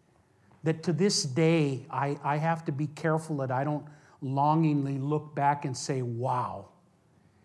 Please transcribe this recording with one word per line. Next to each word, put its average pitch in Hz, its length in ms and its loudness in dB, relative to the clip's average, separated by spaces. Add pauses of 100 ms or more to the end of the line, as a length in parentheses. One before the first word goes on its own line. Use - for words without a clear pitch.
(640)
that 160 200 0
to 175 100 0
this 196 300 2
day, 151 680 2
I, 139 340 -4
I 147 140 0
have 160 280 -2
to 156 60 -4
be 147 160 -2
careful 160 500 -2
that 131 140 -2
I 127 120 0
don't 147 220 -4 (360)
longingly 139 800 2
look 147 340 -2
back 143 320 0
and 127 100 -4
say, 131 260 -4
"Wow." 120 680 -4 (760)